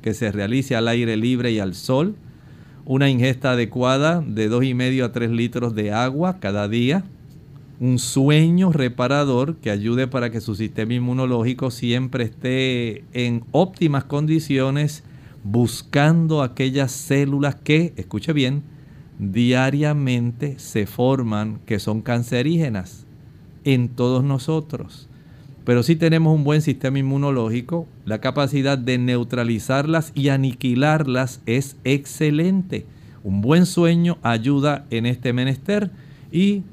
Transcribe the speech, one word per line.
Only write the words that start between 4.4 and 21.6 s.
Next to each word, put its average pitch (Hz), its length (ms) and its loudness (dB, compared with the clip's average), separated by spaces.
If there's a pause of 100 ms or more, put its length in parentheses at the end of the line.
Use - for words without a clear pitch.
dos 120 160 2
y 131 80 0
medio 127 320 0
a 117 80 -4
tres 117 180 -2
litros 120 440 -2
de 104 180 -2
agua 143 460 -2
cada 101 300 -2
día, 123 340 2 (760)
un 127 180 2
sueño 160 720 4
reparador 135 840 0
que 113 140 -6
ayude 113 360 0
para 123 240 -4
que 113 100 -6
su 107 140 -6
sistema 110 400 -4
inmunológico 123 760 -2
siempre 123 520 -2
esté 127 880 -4
en 120 380 -2
óptimas 160 540 0
condiciones, 147 960 0 (400)
buscando 143 1000 2
aquellas 131 500 -2
células 139 640 0
que, 160 400 2
escuche 104 360 -6
bien, 143 300 0 (560)
diariamente 127 1400 0
se 104 280 -4
forman, 110 800 0